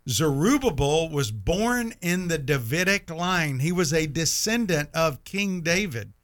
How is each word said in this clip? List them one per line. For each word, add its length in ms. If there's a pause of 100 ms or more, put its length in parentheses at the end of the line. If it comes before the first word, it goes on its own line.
Zerubbabel 1000
was 240
born 680
in 280
the 100
Davidic 720
line. 500
He 120
was 200
a 140
descendant 880
of 300
King 380
David, 500 (120)